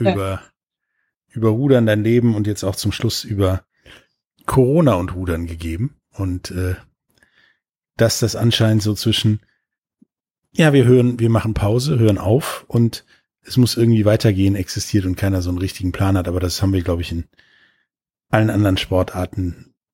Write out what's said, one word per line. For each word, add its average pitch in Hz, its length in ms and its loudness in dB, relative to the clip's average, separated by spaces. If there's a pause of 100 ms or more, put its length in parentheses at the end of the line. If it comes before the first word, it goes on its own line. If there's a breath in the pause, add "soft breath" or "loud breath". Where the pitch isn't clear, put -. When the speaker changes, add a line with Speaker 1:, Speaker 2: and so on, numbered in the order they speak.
Speaker 1:
Ja. 101 100 0
Speaker 2:
über, 95 280 -4 (880)
über 110 220 -2
Rudern, 123 360 2
dein 107 160 2
Leben 117 320 2
und 104 120 -2
jetzt 104 180 -6
auch 98 120 -4
zum - 160 -4
Schluss - 320 -4
über 98 380 -2 (840 soft breath)
Corona 135 480 2
und 87 200 -4
Rudern 87 320 -6
gegeben. 82 540 -8 (160)
Und, 90 340 -6
äh, 92 240 -4 (1200)
dass 113 220 0
das 110 160 -2
anscheinend 110 460 2
so 104 120 -2
zwischen, 107 460 0 (1120)
ja, 156 200 2
wir 135 120 6
hören, 123 360 4
wir 113 80 2
machen 110 240 0
Pause, 127 460 0
hören 107 200 4
auf 107 480 -2
und 117 380 0 (400)
es - 140 -6
muss 120 180 4
irgendwie 113 300 2
weitergehen, 98 500 2
existiert 98 480 -4
und 92 120 -4
keiner 95 260 -2
so 90 80 -6
einen 90 80 -4
richtigen 92 340 -6
Plan 98 240 0
hat. 87 120 -2
Aber 87 120 -4
das 87 220 -4
haben 98 100 2
wir, 95 100 0
glaub 87 180 -2
ich, 85 120 -8
in 82 160 -8 (1000)
allen 110 180 2
anderen 101 300 2
Sportarten 90 960 -6 (200)